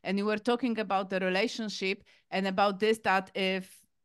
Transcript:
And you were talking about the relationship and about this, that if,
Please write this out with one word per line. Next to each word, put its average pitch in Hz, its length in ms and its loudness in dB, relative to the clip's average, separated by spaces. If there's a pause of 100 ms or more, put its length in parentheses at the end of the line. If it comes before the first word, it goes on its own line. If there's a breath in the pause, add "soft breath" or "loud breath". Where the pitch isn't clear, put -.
And 196 160 -2
you 202 80 0
were 214 120 0
talking 240 400 0
about 196 320 -2
the 190 100 0
relationship 196 800 -2 (280 soft breath)
and 190 160 -2
about 196 340 2
this, 220 240 4
that 190 300 2
if, 190 460 -2 (240)